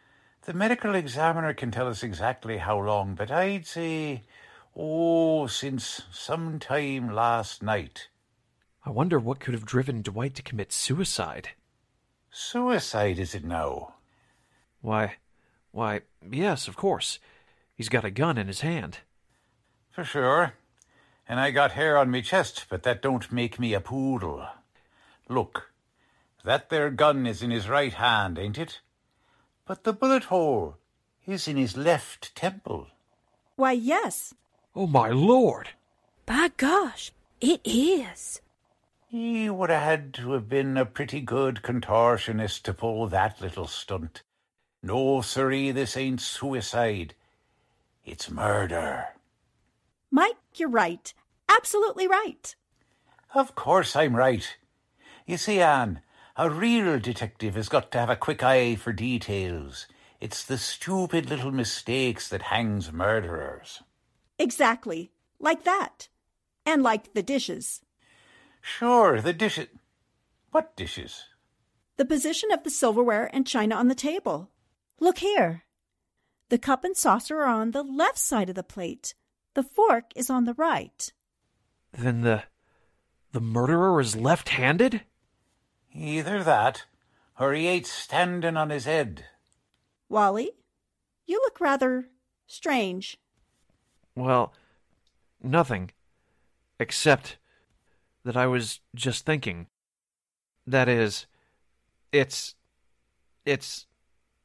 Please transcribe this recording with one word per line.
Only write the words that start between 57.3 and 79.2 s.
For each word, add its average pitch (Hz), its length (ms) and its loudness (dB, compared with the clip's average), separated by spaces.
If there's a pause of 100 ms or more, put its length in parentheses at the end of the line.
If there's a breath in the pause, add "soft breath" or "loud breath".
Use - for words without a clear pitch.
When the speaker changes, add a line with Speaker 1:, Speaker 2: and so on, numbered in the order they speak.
Speaker 1:
has 104 140 -4
got 139 240 0
to 131 60 0
have 117 100 0
a 120 80 0
quick 151 260 -4
eye 127 320 4
for 107 200 -4
details. 95 920 -4 (360 soft breath)
It's - 200 -8
the 131 140 -6
stupid 170 720 -2
little 135 220 -4
mistakes 123 800 -2
that 98 120 -6
hangs 104 480 -2
murderers. 85 920 -2 (560)
Speaker 3:
Exactly. 233 720 0 (280)
Like 320 260 0
that. - 440 -2 (560)
And 302 180 4
like 220 300 0
the 208 100 0
dishes. - 600 -4 (800 soft breath)
Speaker 1:
Sure, 226 580 6
the 170 140 0
dishes. 170 340 -2 (840)
What - 260 0
dishes? - 480 -12 (720)
Speaker 3:
The 277 80 2
position 320 460 0
of 330 120 0
the 320 60 -6
silverware 233 640 2
and 269 120 0
china 220 280 0
on 240 140 4
the 262 60 4
table. 247 540 -4 (500)
Look 349 200 4
here. 254 460 0 (840)
The 240 100 2
cup 262 260 0
and 370 120 -2
saucer 240 440 2
are 294 60 2
on 226 260 0
the 277 100 -2
left 285 360 0
side 208 300 0
of 185 60 -6
the 185 80 -6
plate. - 500 -10 (400)